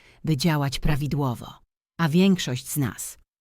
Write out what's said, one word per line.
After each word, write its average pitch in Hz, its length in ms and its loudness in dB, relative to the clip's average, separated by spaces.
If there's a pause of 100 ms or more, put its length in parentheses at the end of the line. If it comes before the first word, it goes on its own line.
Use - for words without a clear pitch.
(240)
by 156 140 0
działać 143 420 0
prawidłowo. 139 760 -2 (460)
A 165 100 2
większość 180 600 2
z - 80 -6
nas - 400 -6 (240)